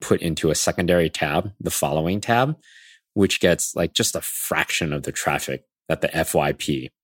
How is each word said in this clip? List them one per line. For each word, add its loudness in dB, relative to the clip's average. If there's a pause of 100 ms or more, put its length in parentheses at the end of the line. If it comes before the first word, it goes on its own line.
put 2
into 0
a 2
secondary 2
tab, -2
the -4
following 0
tab, 2 (560)
which 4
gets, 2
like, 0
just 0
a -6
fraction -2
of -4
the -6
traffic -4 (240)
that -2
the 0
F 0
Y 4
P -4 (120)